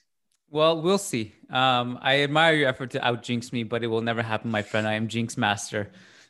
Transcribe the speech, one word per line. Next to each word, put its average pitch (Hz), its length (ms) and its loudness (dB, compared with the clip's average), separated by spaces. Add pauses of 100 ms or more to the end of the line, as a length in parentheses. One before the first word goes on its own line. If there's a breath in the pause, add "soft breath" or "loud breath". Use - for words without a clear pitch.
(500)
Well, 160 320 2
we'll 185 160 2
see. 113 360 -4 (160)
Um, 123 520 2
I 139 200 4
admire 156 320 4
your 143 160 2
effort 127 220 -4
to - 140 -2
out 120 160 0
jinx 120 300 -6
me, 120 120 -4
but 113 200 -4
it 120 40 -2
will 113 140 0
never 117 200 -2
happen, 113 280 -4
my 107 120 0
friend. 107 260 -2
I 107 60 -2
am 110 160 -2
jinx 117 280 -6
master. 104 540 -2 (380 loud breath)